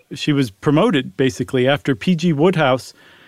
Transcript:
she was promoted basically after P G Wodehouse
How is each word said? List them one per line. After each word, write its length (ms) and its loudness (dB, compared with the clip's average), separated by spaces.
she 180 -4
was 180 0
promoted 640 0
basically 520 0
after 260 0
P 220 0
G 160 0
Wodehouse 600 0